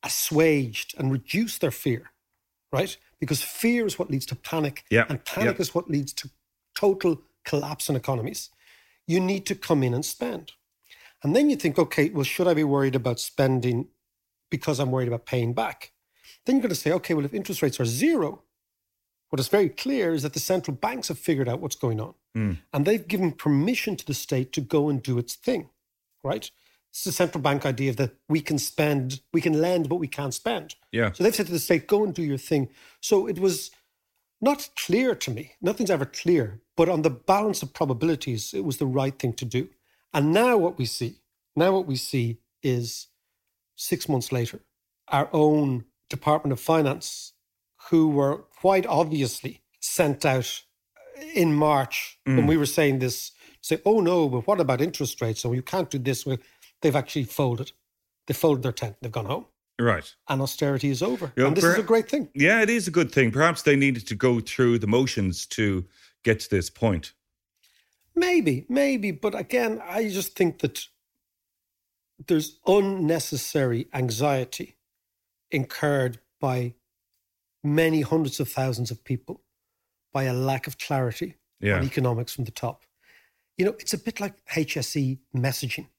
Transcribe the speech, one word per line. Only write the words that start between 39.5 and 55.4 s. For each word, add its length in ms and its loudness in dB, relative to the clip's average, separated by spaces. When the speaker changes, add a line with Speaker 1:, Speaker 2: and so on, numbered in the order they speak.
Speaker 1:
And 200 2
now 240 4
what 200 0
we 80 -2
see, 360 -8
now 160 4
what 140 0
we 100 -4
see 440 -4
is 440 -2
six 320 -6
months 220 -2
later, 280 -4
our 240 0
own 540 2
Department 420 0
of 80 -2
Finance, 760 0
who 200 6
were 280 2
quite 280 4
obviously 760 -2
sent 460 0
out 380 0
in 200 4
March 720 2
when 180 4
Speaker 2:
Mm. 40 4
Speaker 1:
we 100 6
were 80 2
saying 340 2
this, 320 -4
say, 240 -2
"Oh 160 6
no, 260 4
but 200 -2
what 120 2
about 220 2
interest 400 -4
rates? 180 -2
So 140 -2